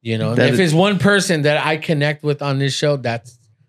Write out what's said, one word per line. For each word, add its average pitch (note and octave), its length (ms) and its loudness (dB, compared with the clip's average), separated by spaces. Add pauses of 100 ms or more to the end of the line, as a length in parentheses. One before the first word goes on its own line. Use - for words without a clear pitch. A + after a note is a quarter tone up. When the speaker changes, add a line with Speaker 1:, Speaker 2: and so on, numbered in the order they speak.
Speaker 1:
You A2+ 160 -4
know, A2 120 -2
and A#2+ 80 0
Speaker 2:
That B2+ 100 4
Speaker 1:
if C#3 60 2
Speaker 2:
is B2 60 2
Speaker 1:
it's E3 140 2
one F#3+ 240 2
person F#3 440 2
that D3 220 0
I D#3 120 0
connect D3+ 480 -2
with D3 180 -2
on C#3 160 -2
this C#3 160 -2
show, D3 220 0
that's, A#2+ 420 -8 (300)